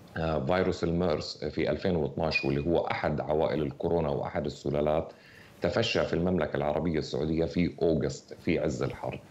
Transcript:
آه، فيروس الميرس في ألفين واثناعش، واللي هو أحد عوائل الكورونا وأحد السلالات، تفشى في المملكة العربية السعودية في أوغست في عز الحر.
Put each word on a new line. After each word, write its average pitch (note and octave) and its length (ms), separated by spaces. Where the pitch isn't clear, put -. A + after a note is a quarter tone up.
آه، D#2+ 280
فيروس F2+ 380
الميرس E2+ 640
في D#2+ 260
ألفين F2+ 240
واثناعش، D2+ 500
واللي C#2 240
هو E2 180
أحد D2+ 340
عوائل D2+ 400
الكورونا D#2 480
وأحد D2 360
السلالات، D2+ 680
تفشى F2 440
في - 80
المملكة E2+ 440
العربية D2+ 420
السعودية D#2 460
في E2 360
أوغست D2 520
في D2+ 140
عز C2 240
الحر. C2 360